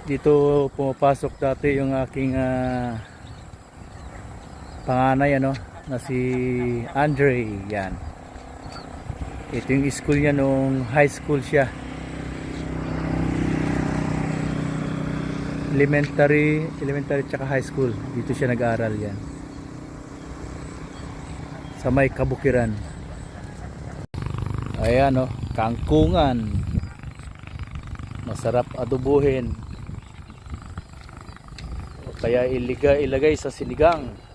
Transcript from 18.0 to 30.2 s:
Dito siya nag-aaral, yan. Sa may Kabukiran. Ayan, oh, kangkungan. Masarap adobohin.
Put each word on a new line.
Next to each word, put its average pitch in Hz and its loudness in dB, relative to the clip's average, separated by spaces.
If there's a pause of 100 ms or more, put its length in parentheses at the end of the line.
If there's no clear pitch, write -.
Dito 120 -2
siya 127 2
nag-aaral, 117 2
yan. 104 -4 (2750)
Sa - -2
may 135 6
Kabukiran. 127 2 (2000)
Ayan, 131 4
oh, 127 0 (260)
kangkungan. 135 4 (1800)
Masarap 117 0
adobohin. 131 4 (2500)